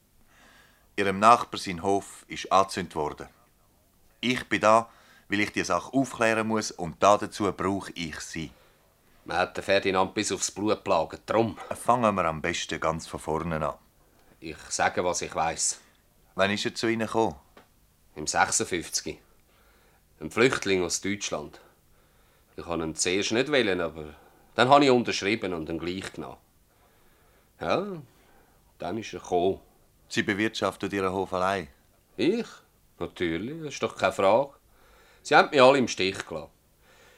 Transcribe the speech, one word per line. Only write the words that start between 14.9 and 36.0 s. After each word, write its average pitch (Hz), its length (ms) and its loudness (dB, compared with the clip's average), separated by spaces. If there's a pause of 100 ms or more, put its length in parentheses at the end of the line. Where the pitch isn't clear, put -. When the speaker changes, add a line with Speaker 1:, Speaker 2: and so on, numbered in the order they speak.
Speaker 2:
was 87 180 -2
ich 80 120 -10
weiss. 80 460 -2 (540)
Speaker 1:
Wann 98 160 2
ist 101 140 -2
er 113 100 -6
zu - 140 -4
Ihnen 113 180 0
gekommen? 110 300 0 (800)
Speaker 2:
Im 76 100 -10
sechsundfünfzig. - 920 -2 (1000)
Ein 78 100 -10
Flüchtling 95 540 2
aus - 160 -4
Deutschland. 87 600 -8 (960)
Ich 78 100 -14
wollte 82 180 -4
ihn 80 100 -6
zuerst 95 380 -2
nicht 135 200 0
wählen, 98 300 2
aber 78 320 -8 (400)
dann 123 160 4
habe 143 140 8
ich 135 60 6
unterschrieben 104 640 2
und 80 160 -6
ihn 82 100 -4
gleich 90 360 -8
genommen. 65 240 -12 (1200)
Ja, 104 240 -2 (960)
dann 87 180 -6
ist 107 160 -10
er 87 80 -10
gekommen. 90 400 0 (480)
Speaker 1:
Sie 110 140 -2
bewirtschaftet 101 720 -2
Ihren 95 180 0
Hof 95 220 -4
allein? 92 340 -2 (480)
Speaker 2:
Ich? 214 300 0 (520)
Natürlich, 92 640 -6
das 143 120 -12
ist - 80 -12
doch 110 120 -4
keine 95 200 0
Frage. 101 400 2 (680)
Sie 147 140 4
haben 185 140 6
mich 143 100 4
alle 131 160 10
im 117 120 2
Stich - 380 -4